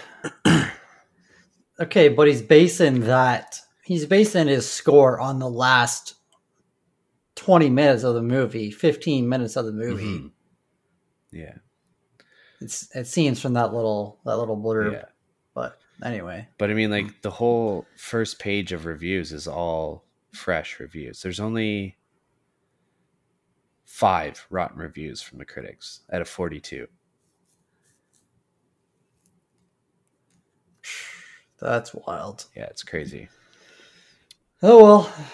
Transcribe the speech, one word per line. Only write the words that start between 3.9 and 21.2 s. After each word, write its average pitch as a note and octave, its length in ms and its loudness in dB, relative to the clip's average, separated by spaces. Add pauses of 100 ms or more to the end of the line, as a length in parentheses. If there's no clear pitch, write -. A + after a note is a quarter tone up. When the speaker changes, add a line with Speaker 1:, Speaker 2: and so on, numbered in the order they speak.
Speaker 1:
basing F#3+ 420 2
his B2+ 200 0
score C3+ 520 6
on C3+ 180 -4
the B2+ 120 -6
last B2 640 0 (1200)
twenty E3 340 4
minutes C3 320 4
of B2 120 0
the A#2 80 -2
movie, A#2 500 -2
fifteen D3 560 -2
minutes B2 280 -4
of B2 100 -4
the A2 60 -8
movie. G#2+ 460 -6
Speaker 2:
Mm-hmm. C2+ 80 -14 (1080)
Yeah. D#2 200 -18 (1080)
Speaker 1:
It's, - 340 -16
it B2+ 120 -10
seems C#3+ 340 0
from B2+ 140 -4
that A2+ 180 0
little, G#2+ 540 -4
that A2+ 100 -4
little A2 200 -6
blurb. G#2+ 360 -4
Speaker 2:
Yeah. - 140 -14 (480)
Speaker 1:
But B1+ 240 -12 (260)
anyway. G2 420 -12 (120)
Speaker 2:
But, G#2 120 -4
I G#2+ 40 -2
mean, A2 160 0
like, G#2 320 -6
the G#2 80 -8
whole A#2 560 -2 (100)
first - 420 -8
page G2+ 340 -6
of E2 120 -10
reviews E2 480 -8
is D#2 160 -14
all D#2+ 560 -8 (280)
fresh - 460 -8
reviews. C#2 440 -18